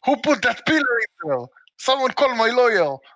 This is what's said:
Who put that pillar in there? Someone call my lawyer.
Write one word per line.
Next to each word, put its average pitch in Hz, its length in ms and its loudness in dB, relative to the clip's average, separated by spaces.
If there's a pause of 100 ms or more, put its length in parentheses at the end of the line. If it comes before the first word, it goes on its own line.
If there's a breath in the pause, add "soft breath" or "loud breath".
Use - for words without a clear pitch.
Who 277 120 2
put 285 240 0
that - 240 -4
pillar 311 140 2
in 247 500 -4
there? 262 160 -4 (320 soft breath)
Someone 262 340 0
call 262 240 0
my 226 140 2
lawyer. 220 460 2 (200 soft breath)